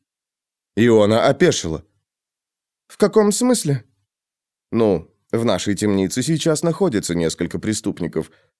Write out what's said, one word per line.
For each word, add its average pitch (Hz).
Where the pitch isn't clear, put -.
Иона 110
опешила. 139
«В -
каком 208
смысле?» 208
«Ну, 104
в 113
нашей 101
темнице 98
сейчас 156
находится 160
несколько 85
преступников. 90